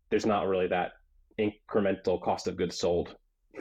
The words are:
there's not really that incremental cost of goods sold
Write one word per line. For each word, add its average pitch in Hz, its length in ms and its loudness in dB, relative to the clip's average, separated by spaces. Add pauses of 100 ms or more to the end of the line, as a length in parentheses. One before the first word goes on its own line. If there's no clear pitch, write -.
there's 107 160 0
not 101 220 2
really 92 200 2
that 87 260 0 (460)
incremental 98 840 0
cost - 260 -2
of 90 100 -6
goods 90 200 -2
sold 87 380 0 (460)